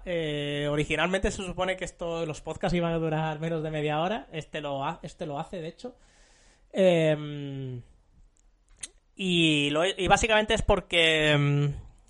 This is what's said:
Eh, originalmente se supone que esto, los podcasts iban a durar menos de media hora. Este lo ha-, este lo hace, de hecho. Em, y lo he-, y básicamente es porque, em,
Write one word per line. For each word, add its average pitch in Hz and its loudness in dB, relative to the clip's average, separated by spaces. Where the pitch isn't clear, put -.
Eh, 147 -4
originalmente 165 0
se 196 -6
supone 185 -4
que 185 -10
esto, 170 -6
los 151 -6
podcasts 165 -4
iban 170 0
a 165 0
durar 156 -2
menos 165 -4
de 156 -6
media 151 -2
hora. 214 -4
Este 156 -10
lo 139 -4
ha-, 165 -6
este 175 -12
lo 147 -6
hace, 170 -10
de 160 -10
hecho. - -14
Em, 147 0
y 165 4
lo 156 2
he-, 190 0
y 185 0
básicamente 214 4
es 208 2
porque, 160 4
em, 143 2